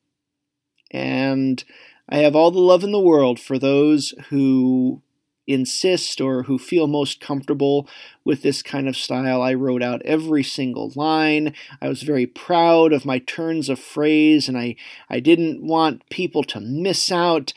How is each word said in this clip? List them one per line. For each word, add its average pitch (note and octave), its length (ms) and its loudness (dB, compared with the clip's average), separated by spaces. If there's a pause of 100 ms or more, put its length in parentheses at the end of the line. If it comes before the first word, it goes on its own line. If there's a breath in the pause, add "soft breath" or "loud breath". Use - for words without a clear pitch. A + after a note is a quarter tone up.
(920)
and C3 720 -2 (460 loud breath)
I - 100 0
have D3 160 6
all D#3+ 160 6
the F3+ 80 -2
love F3+ 240 6
in G3+ 80 -4
the G#3 80 0
world D3 400 4
for C3+ 200 -6
those C#3 560 2 (160)
who C3 720 0 (440)
insist C#3+ 760 -2
or C3 240 -2
who C3 140 -2
feel E3 280 0
most C#3+ 340 -4
comfortable C#3 680 -2 (380 loud breath)
with - 180 -2
this C#3 200 -2
kind C#3 260 -6
of B2+ 80 -6
style. B2+ 460 -4
I C3 120 -2
wrote B2+ 280 -2
out A#2+ 200 -6
every D#3 400 0
single B2 540 -6
line. D3+ 580 0 (260 loud breath)
I C3+ 80 -6
was C3 140 -8
very C3+ 240 -2
proud E3 640 4
of C#3 120 0
my C3 160 -4
turns E3 480 -6
of C3 100 -4
phrase, D#3 720 2
and B2+ 100 -4
I, A#2+ 160 -6 (340 loud breath)
I B2 120 -4
didn't D#3+ 440 0
want D#3+ 440 -2
people E3 360 -4
to - 160 -12
miss D3+ 520 -4
out, E3+ 440 0